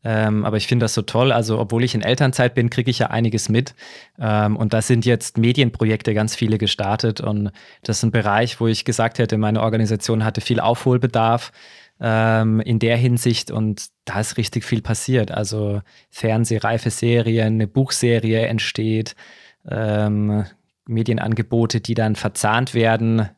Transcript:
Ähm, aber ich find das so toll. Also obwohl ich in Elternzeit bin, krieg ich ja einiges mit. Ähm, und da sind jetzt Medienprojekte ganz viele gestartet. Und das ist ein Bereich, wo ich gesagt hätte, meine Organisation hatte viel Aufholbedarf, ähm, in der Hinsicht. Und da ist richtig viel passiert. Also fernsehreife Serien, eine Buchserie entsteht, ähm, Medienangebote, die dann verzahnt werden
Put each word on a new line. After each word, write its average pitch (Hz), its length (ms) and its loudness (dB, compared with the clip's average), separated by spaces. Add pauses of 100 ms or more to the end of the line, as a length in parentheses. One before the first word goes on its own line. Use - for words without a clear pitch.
Ähm, 107 420 0
aber 107 120 0
ich 104 100 -2
find 123 140 2
das 110 120 0
so 110 80 -2
toll. 127 300 2
Also 113 280 0
obwohl 113 240 0
ich 123 120 -2
in 107 80 -2
Elternzeit 127 500 2
bin, 120 160 2
krieg 120 180 -2
ich 123 120 -2
ja 113 80 2
einiges 113 420 -2
mit. 120 240 2 (460)
Ähm, 107 360 2
und 110 180 0
da 110 100 2
sind 117 220 2
jetzt 117 340 0
Medienprojekte 113 760 0
ganz 107 220 -2
viele 107 240 0
gestartet. 104 600 -2
Und 104 320 -4 (320)
das 110 140 -4
ist - 60 -2
ein 113 80 2
Bereich, 113 500 0
wo 117 60 2
ich 110 180 0
gesagt 117 320 -2
hätte, 110 220 0
meine 110 220 0
Organisation 110 600 0
hatte 110 160 -2
viel 110 200 -2
Aufholbedarf, 120 920 0 (480)
ähm, 110 640 2
in 113 180 -2
der 117 160 2
Hinsicht. 120 560 0
Und 107 360 -4 (180)
da 98 160 -4
ist - 160 -6
richtig 110 280 -4
viel 117 180 -2
passiert. 113 480 -2
Also 104 500 -4 (300)
fernsehreife 110 800 0
Serien, 113 640 2
eine 110 120 0
Buchserie 113 800 0
entsteht, 110 680 -2 (540)
ähm, 104 760 0 (420)
Medienangebote, 113 960 0
die 117 120 -6
dann 110 220 0
verzahnt 110 580 0
werden 113 640 2